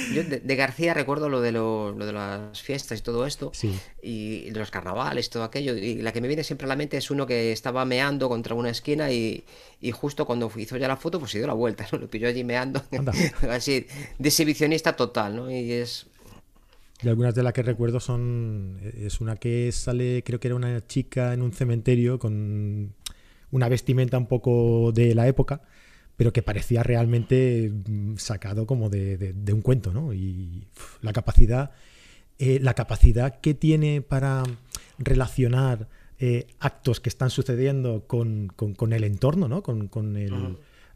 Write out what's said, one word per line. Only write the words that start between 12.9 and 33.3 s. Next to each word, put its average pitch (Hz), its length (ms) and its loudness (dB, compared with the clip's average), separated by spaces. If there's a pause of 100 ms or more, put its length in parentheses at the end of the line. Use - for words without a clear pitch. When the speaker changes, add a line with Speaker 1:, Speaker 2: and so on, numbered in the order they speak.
Speaker 2:
Anda. 127 160 -2 (200)
Speaker 1:
<laughs> - 180 2
así, 127 360 -2 (320)
de 135 100 2
exhibicionista 151 680 2
total, 110 420 -2
¿no? 127 140 -8
Y 123 220 -4
es 120 340 -6 (960)
Speaker 2:
Y 120 60 0
algunas 117 260 2
de 123 80 2
las 123 120 0
que 127 80 0
recuerdo 117 380 0
son, 117 800 -4 (200)
es 104 240 -4
una 110 140 -4
que 120 360 -2
sale, 123 500 -2
creo 120 160 -4
que 127 100 -4
era 123 60 -2
una 123 320 -4
chica 123 460 -2
en 123 80 -2
un 120 120 -2
cementerio 120 680 2
con 104 760 -4 (560)
una 127 200 2
vestimenta 127 480 2
un 123 80 0
poco 117 680 4
de 117 220 6
la 117 140 4
época, 139 340 2 (540)
pero 117 160 4
que 117 120 2
parecía 113 400 0
realmente, 117 880 2
mm, 104 460 -4
sacado 104 500 -4
como 117 200 0
de, 98 300 -2
de, 95 140 -4
de 101 200 -2
un 107 100 2
cuento, 117 300 2
¿no? 135 220 -2
Y, 92 640 -8
uf, - 260 -18
la 107 100 -4
capacidad, 117 600 8 (640)
eh, 131 240 2
la 131 120 2
capacidad 120 680 8